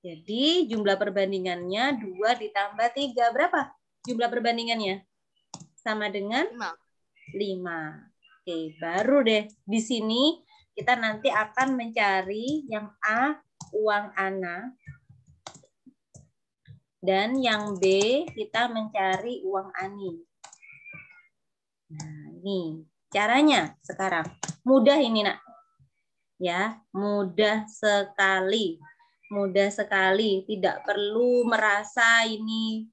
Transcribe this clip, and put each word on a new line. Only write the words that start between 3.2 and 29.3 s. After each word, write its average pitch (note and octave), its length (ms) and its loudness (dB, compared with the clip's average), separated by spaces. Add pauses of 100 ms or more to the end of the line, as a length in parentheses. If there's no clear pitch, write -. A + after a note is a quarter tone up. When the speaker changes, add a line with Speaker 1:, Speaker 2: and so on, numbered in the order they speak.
Speaker 1:
Berapa D4 400 0 (380)
jumlah A#3 240 0
perbandingannya? A#3 720 -2 (760)
Sama G#3+ 320 -4
dengan G#3+ 380 -2
Speaker 2:
Lima. A#3+ 200 -10 (680)
Speaker 1:
lima. F#3 440 -6 (600)
Oke, D#3+ 400 -8
baru G#3+ 420 4
deh. A3 220 4 (180)
Di A3 180 0
sini A#3 600 0 (340)
kita A#3+ 220 0
nanti A3 320 -2
akan B3 480 0
mencari A3+ 920 -2
yang G#3+ 240 -8 (120)
A, B3 320 0 (360)
uang G#3 340 0 (100)
Ana. F#3+ 560 -6 (2250)
Dan G3+ 400 0
yang G#3+ 400 0
B, G3+ 440 4 (120)
kita A3+ 320 -2
mencari G#3+ 720 -2
uang F#3+ 320 -4
Ani. F#3+ 480 -8 (1800)
Nah, D3+ 320 -14 (120)
ini E3+ 440 -6 (240)
caranya A3+ 720 4
sekarang. F3 480 -4 (400)
Mudah C4+ 320 8
ini, A3+ 240 2
Nak. - 160 -2 (960)
Ya, F#3 400 -2 (160)
mudah G#3 800 0
sekali. G3 1040 2 (560)